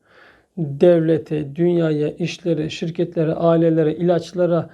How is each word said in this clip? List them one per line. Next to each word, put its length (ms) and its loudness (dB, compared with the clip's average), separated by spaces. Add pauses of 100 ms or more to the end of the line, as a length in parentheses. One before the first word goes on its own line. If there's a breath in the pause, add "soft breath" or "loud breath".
(580 soft breath)
Devlete, 1000 0
dünyaya, 540 0
işlere, 600 -4
şirketlere, 640 -4
ailelere, 600 2
ilaçlara 800 0